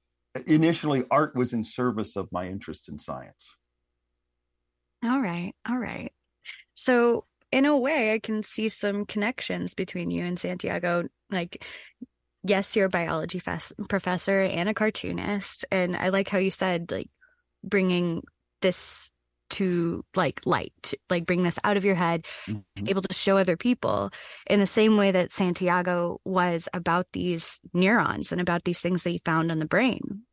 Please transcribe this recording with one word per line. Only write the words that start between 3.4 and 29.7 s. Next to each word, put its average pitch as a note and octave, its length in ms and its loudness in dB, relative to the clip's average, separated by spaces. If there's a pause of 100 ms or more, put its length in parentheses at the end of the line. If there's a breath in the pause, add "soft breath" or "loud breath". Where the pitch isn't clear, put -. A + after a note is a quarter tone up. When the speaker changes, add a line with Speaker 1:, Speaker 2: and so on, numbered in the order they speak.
Speaker 2:
All B3+ 160 0
right. F3 340 -4 (140)
All B3 100 0
right. - 340 -8 (640 loud breath)
So A#3+ 500 2 (260)
in C4+ 140 4
a D4 140 6
way, B3 340 2
I A3+ 60 2
can G#3+ 240 -4
see A3 260 -2
some G3+ 380 -2
connections F#3 680 -4
between F3 360 -4
you F3 140 -2
and F3+ 140 -2
Santiago. F3+ 680 -2 (220)
Like, F3 340 -6 (800 loud breath)
yes, G3 340 0
you're G3 100 4
a F#3 40 0
biology E3 480 -2
fes-, - 340 -6 (160)
professor F#3+ 540 0
and F3+ 260 0
a A3 60 -2
cartoonist. G3 960 -4
And F3+ 260 0
I F#3 140 0
like G3 180 0
how G3+ 100 0
you F#3+ 120 2
said, F3 400 -2
like, - 180 -6 (560 soft breath)
bringing F3+ 580 2 (380)
this - 500 0 (400)
to, F3 540 0 (100)
like, D#3+ 300 0
light, - 480 -2 (160)
like, F3 160 0
bring F3+ 180 2
this E3+ 220 0
out G3+ 140 4
of F#3+ 60 -2
your G3 100 4
head, E3+ 320 0 (200 loud breath)
Speaker 1:
Mm-hmm. G3+ 400 -8
Speaker 2:
able F#3+ 160 0
to F#3 120 -4
show G3 240 4
other F3+ 180 4
people G3+ 540 0 (360 loud breath)
in G3+ 140 4
the G3 60 6
same A3 320 6
way G3 120 4
that F3+ 220 2
Santiago F3 920 2
was F3 500 0
about F3 380 0
these F3 460 -4 (140)
neurons F#3 580 2
and F3 120 -2
about F3 220 0
these F3 160 -2
things F3 240 0
that F3 60 -2
he E3+ 140 -4
found E3 260 2
in D#3+ 80 0
the D#3 80 0
brain. A3 340 2 (320)